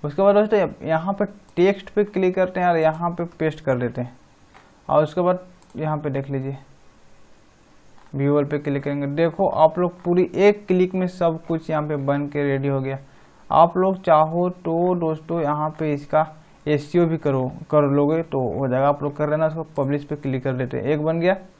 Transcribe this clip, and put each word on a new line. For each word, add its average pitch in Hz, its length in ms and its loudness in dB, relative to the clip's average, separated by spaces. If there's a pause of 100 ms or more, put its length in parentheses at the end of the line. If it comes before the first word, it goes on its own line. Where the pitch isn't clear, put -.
उसके 156 180 -2
बाद 202 120 6
दोस्तों, 208 340 4 (180)
यहाँ 160 260 -2
पे 202 120 -2 (320)
text 196 340 2
पे 208 140 2
click 190 300 0
करते 185 260 -2
हैं 180 80 2
और 170 100 4
यहाँ 160 320 0
पे 175 140 -6 (140)
paste 156 260 -2
कर 127 140 0
देते 123 220 -4
हैं। 123 160 -8 (720)
और 147 140 4
उसके 156 180 -2
बाद 180 260 0 (300)
यहाँ 151 200 -4
पे 147 140 -6
देख 135 200 -6
लीजिए, 135 280 -6 (1600)
Viewer 143 300 2
पे 147 140 -4
click 143 260 -4
करेंगे। 143 220 -4
देखो, 160 420 0 (140)
आप 160 160 4
लोग 180 240 -2
पूरी 175 200 2 (140)
एक 208 300 4
click 185 280 2
में 185 120 -2
सब 170 400 -2
कुछ 160 240 -4
यहाँ 151 120 0
पे 151 220 -4
बन 143 220 0
के 147 160 -4
ready 139 260 0
हो 135 120 0
गया। 135 180 -6 (520)
आप 170 260 6
लोग 185 260 0
चाहो 165 480 4
तो 175 500 -2
दोस्तों, 160 400 -4
यहाँ 151 280 -2 (100)
पे 156 140 -2
इसका 147 320 0 (440)
एसईओ 151 380 2
भी 160 100 -2
करो, 135 260 0 (280)
कर 147 240 4
लोगे 147 280 2
तो 156 160 -4 (140)
हो 135 160 -4
जाएगा। 131 200 2
आप 143 140 0
लोग 143 140 -6
कर 151 140 -2
लेना, 156 160 0
उसको 160 160 -4 (140)
publish 143 280 -2
पे 147 120 -8
click 135 280 -4
कर 131 120 -2
देते 131 200 -6
हैं। 104 80 -4
एक 147 180 0
बन 160 180 -2
गया। 180 160 2 (240)